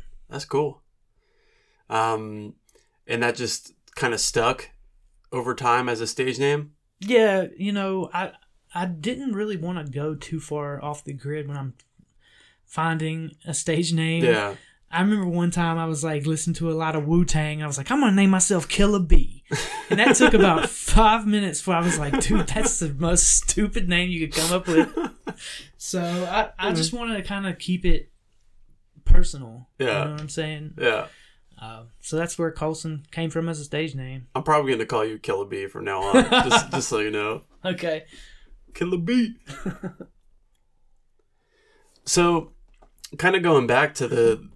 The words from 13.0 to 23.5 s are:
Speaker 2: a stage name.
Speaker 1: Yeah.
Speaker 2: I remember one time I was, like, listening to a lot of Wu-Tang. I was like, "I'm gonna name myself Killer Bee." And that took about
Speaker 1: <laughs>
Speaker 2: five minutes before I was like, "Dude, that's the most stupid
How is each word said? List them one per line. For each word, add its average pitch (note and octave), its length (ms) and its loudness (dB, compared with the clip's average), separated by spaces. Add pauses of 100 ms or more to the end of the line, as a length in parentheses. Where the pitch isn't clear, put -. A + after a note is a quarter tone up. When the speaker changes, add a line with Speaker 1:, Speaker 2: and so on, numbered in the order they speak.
Speaker 2:
a D#3+ 80 -8
stage E3 400 -2
name. D#3+ 320 0
Speaker 1:
Yeah. G#2 300 2 (340)
Speaker 2:
I E3+ 120 -2
remember G3+ 260 2
one F3 240 0
time E3+ 260 0
I E3 80 -2
was, D#3 160 -4
like, D3+ 240 -4
listening D#3+ 300 -2
to E3 160 -4
a - 20 -2
lot D#3+ 220 -2
of D3 100 -2
Wu-Tang. D#3 560 2
I D3+ 60 -6
was C#3 100 -6
like, C#3 140 -4
"I'm C#4 80 2
gonna A3+ 160 4
name G3 140 6
myself F#3 400 2
Killer G3+ 320 4
Bee." - 420 8 (460)
And G3+ 100 2
that B3 160 6
took B3 180 8
about F#3+ 360 6
Speaker 1:
<laughs> - 0 -
Speaker 2:
five A3 580 4
minutes G3+ 320 0
before F3+ 160 0
I E3 80 2
was E3 160 0
like, D3 220 -2
"Dude, G#3 260 2
that's - 320 0
the D#3 140 -4
most E3+ 340 2
stupid - 600 0